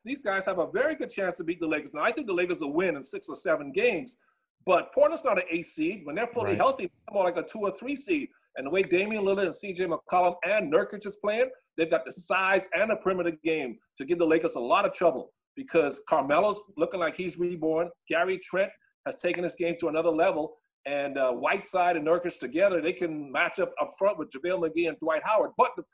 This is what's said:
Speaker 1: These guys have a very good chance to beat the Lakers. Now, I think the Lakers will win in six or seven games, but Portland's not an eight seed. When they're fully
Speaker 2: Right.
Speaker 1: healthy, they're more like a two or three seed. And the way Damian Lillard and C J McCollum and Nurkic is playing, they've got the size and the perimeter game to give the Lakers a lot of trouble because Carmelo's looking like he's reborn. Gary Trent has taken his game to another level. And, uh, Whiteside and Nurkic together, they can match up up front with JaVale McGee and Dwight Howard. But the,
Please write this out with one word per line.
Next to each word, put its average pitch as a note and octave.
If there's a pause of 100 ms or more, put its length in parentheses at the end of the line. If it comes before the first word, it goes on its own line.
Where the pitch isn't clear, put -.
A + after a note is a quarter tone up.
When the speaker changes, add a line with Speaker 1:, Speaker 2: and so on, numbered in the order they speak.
Speaker 1:
These C4
guys G3
have F#3
a D#3
very C#4+
good A3
chance F#3+
to F3+
beat E3
the E3
Lakers. D3+
Now, D3+
I A#3
think C#4+
the F#3+
Lakers F3
will C#3+
win E3+
in C3
six -
or C#3+
seven D3
games, F#3 (480)
but F3+
Portland's D4+
not A3
an F3+
eight E3
seed. E3+
When C#3+
they're A#3
fully G#3+
Speaker 2:
Right. F#3
Speaker 1:
healthy, B3+
they're -
more G3
like F3
a A#3
two -
or G3
three C4+
seed. D#3+ (280)
And C3
the C#3+
way F#3+
Damian G3+
Lillard G3
and D#3
C G3+
J F3+
McCollum F3
and F#3
Nurkic G3
is G3
playing, A#3+ (260)
they've E3
got E3
the -
size F#3+
and G3
the G#3
perimeter F3+ (120)
game D#3 (200)
to C3+
give E3
the E3+
Lakers D#3+
a C3
lot E3+
of F#3
trouble D3+ (240)
because C#3
Carmelo's D#3 (160)
looking F3
like D#3+
he's F#3
reborn. E3+ (180)
Gary F3
Trent F#3+ (340)
has C#3
taken F3
his E3+
game E3+
to E3
another D#3+
level. D#3 (320)
And, C#3
uh, C3
Whiteside F3
and D3+
Nurkic E3+
together, E3
they F3
can D#3
match E3
up F3
up C#3+
front G3
with D#3+
JaVale E3+
McGee E3
and D3
Dwight D#3+
Howard. G3
But A#3+
the, F3